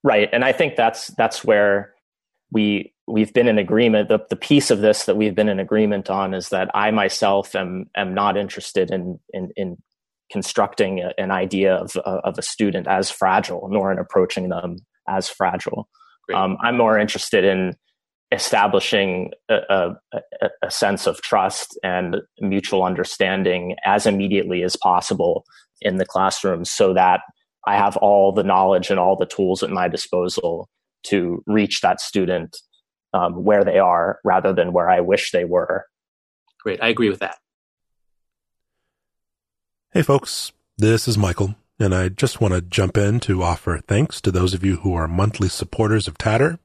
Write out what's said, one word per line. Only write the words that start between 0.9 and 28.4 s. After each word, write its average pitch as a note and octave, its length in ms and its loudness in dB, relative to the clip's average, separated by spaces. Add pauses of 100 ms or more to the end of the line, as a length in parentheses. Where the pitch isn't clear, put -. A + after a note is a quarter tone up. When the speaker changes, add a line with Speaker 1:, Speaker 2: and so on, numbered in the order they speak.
Speaker 1:
that's C3+ 260 0
where G2+ 500 2 (580)
we, G#2 420 0 (140)
we've G#2+ 260 0
been A#2+ 140 4
in G#2+ 120 4
agreement. G#2+ 500 2
The, G#2+ 100 4 (100)
the A2 60 -4
piece - 360 2
of G#2 100 2
this G#2+ 240 4
that G2 100 2
we've G#2+ 200 0
been G#2+ 140 2
in G2 100 -2
agreement G#2 500 0
on F#2+ 240 -2
is F2+ 160 -8
that F#2 240 -2
I G#2 160 0
myself G2 680 0
am, F#2 300 -6 (100)
am F#2+ 180 -4
not G2+ 220 0
interested G2 560 -4
in, F2+ 280 -6 (120)
in, F#2 240 -8
in G2 220 -8 (540)
constructing G2 680 -2
a, F2+ 180 -6
an F#2+ 120 -2
idea F#2+ 440 2
of, - 220 -6
uh, F#2+ 260 -4
of - 140 -4
a - 40 -8
student G2 460 -4
as F#2+ 240 0
fragile, F#2+ 600 -2
nor G2 200 0
in F#2 80 -2
approaching F#2 500 0
them F2 280 -6 (300)
as F#2+ 220 -4
fragile. F#2 580 -4 (400)
Speaker 2:
Great. F#2 100 -2
Speaker 1:
Um, F#2+ 240 -2
I'm A#2+ 160 0
more A2 200 4
interested G#2 460 0
in F#2 320 2 (560)
establishing G2 1000 0 (180)
a, A2 100 2 (100)
a, F2+ 260 0 (460)
a, A2 80 -2 (140)
a F2+ 80 -6
sense G2+ 340 -2
of - 160 -2
trust - 600 -2
and F2+ 340 -2 (220)
mutual G2 440 0
understanding F#2 920 -2 (100)
as G2+ 220 2
immediately F#2+ 560 0
as F2+ 120 -2
possible F2+ 680 0 (360)
in F#2 160 -2
the F#2 80 0
classroom F#2 600 -2
so F#2+ 280 2
that F#2 280 4 (460)
I G2+ 80 0
have G2+ 220 2
all G2+ 340 6
the G2 120 0